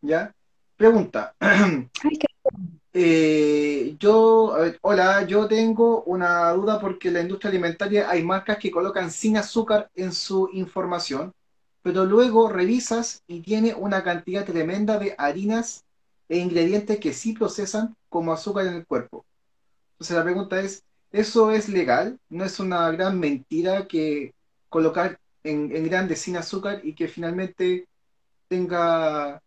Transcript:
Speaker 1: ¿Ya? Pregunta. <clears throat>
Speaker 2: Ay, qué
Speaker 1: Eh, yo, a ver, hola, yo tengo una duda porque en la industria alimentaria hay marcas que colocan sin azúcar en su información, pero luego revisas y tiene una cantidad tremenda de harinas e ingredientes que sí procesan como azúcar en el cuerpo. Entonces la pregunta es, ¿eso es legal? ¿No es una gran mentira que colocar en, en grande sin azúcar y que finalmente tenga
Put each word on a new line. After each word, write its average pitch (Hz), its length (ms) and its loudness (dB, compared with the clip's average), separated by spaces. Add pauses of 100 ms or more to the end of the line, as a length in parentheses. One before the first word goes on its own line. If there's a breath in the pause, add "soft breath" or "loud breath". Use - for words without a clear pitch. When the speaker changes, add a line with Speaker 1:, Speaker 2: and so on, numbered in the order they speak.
Speaker 1:
¿Ya? 160 320 -2 (420)
Pregunta. 208 600 4
<clears throat> - 20 -20
Speaker 2:
Ay, 185 500 4 (300)
qué 294 80 -2 (640)
Speaker 1:
Eh, 151 1040 2
yo, 220 540 6
a 151 80 0
ver, 165 200 -2
hola, 190 420 4
yo 208 240 2
tengo 226 560 2
una 175 480 2
duda 208 300 0
porque 185 260 -6
en 170 60 0
la 170 80 0
industria 190 280 -4
alimentaria 196 600 0
hay 175 140 2
marcas 190 340 -2
que 208 140 -6
colocan 180 400 -2
sin 214 260 0
azúcar 208 580 0
en 185 160 -4
su 190 400 -2
información, 180 800 -6 (520)
pero 185 220 0
luego 226 440 6
revisas 226 760 -2
y 175 140 -12
tiene 214 320 0
una 190 300 -4
cantidad 180 420 -4
tremenda 190 540 -2
de 196 180 -6
harinas 196 680 -4 (420)
e 170 120 -2
ingredientes 180 600 0
que 143 140 -2
sí 226 200 -6
procesan 214 640 -4 (140)
como 165 240 -2
azúcar 190 340 -4
en 175 80 -4
el 165 100 -12
cuerpo. - 400 -6 (680)
Entonces 170 240 -4
la 165 60 0
pregunta 185 360 -2
es, 196 240 -8 (300)
¿eso 214 380 4
es 214 180 0
legal? 180 500 0 (100)
¿No 170 140 -8
es 190 160 -8
una 175 320 0
gran 190 280 -2
mentira 170 680 -2
que 151 460 -4 (360)
colocar 156 480 0 (260)
en, 151 320 -4
en 160 120 -2
grande 185 300 -2
sin 180 200 -8
azúcar 196 460 -6
y 156 100 -8
que 160 140 -6
finalmente 180 800 -4 (640)
tenga 165 960 -2